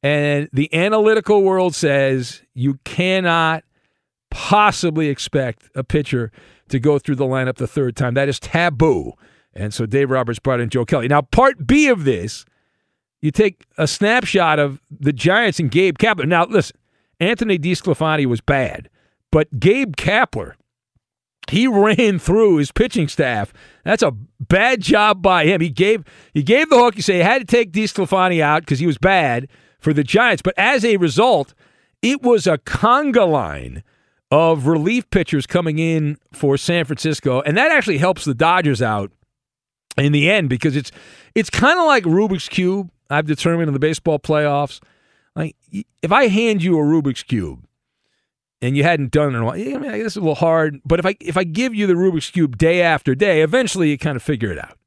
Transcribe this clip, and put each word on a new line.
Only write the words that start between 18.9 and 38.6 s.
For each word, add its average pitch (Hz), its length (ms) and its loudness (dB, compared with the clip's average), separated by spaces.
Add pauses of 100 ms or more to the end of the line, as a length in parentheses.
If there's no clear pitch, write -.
but 151 280 0
Gabe 202 380 0
Kapler, 208 560 -2 (960)
he 214 180 2
ran 208 520 2
through 202 380 4
his 143 140 -2
pitching 226 360 0
staff. 120 440 -2 (320)
That's 220 200 0
a 147 100 0 (260)
bad 220 420 0
job 208 400 2
by 175 240 2
him. 175 160 2
He 165 100 -2
gave, 190 340 0 (260)
he 147 120 -2
gave 269 260 2
the 285 80 6
hook. 240 180 4
You 220 60 -8
say 190 140 0
he 175 80 2
had 226 160 2
to 233 60 -10
take 233 280 0
DeSclafani 185 680 0
out 151 260 0
'cause 135 120 -2
he 170 80 0
was 151 120 -2
bad 143 500 0 (300)
for 156 140 0
the 147 100 0
Giants. 214 400 2
But 185 140 -2
as 226 280 0
a 220 120 2
result, 175 580 0 (480)
it 269 180 -2
was 240 240 2
a 160 140 0
conga 240 720 2
line 76 540 -4 (460)
of 156 380 2
relief 170 420 0
pitchers 160 380 -2
coming 165 320 -2
in 160 380 -2 (140)
for 139 240 0
San 170 300 -2
Francisco. 139 560 -4
And 147 160 -2
that 294 140 2
actually 220 260 0
helps 175 280 -2
the 143 100 -2
Dodgers 156 460 0